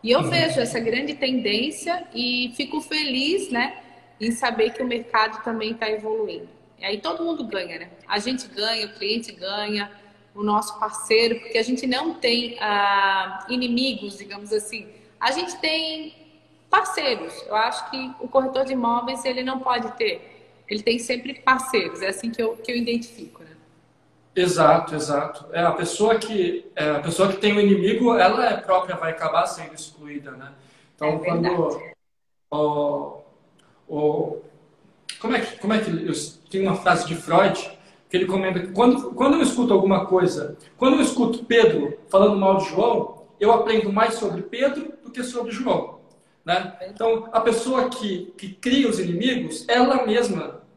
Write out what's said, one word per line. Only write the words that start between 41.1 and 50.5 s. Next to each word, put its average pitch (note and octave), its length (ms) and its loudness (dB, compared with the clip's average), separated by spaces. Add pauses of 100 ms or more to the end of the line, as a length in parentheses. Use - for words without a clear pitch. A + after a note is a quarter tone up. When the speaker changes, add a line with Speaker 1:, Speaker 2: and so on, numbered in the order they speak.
Speaker 2:
Pedro G#3 520 4 (120)
falando G3+ 280 6
mal F#3+ 200 4
de - 120 -2
João, G#3+ 540 0 (160)
eu G#3 120 6
aprendo A3 400 4
mais G#3+ 240 2
sobre E3 260 -4
Pedro - 520 -2 (100)
do B3+ 80 -18
que B3 120 -8
sobre A#3 280 -6
João, - 480 -4 (440)
né? F3+ 320 -2 (140)
Então, A3+ 420 0
a A3+ 80 2
pessoa A#3+ 500 2
que, F#3+ 480 -6
que F#3+ 160 -12
cria B3+ 360 2
os F3+ 100 -2
inimigos, F3+ 680 -2
ela B3+ 380 4
mesma G#3 560 -2 (160)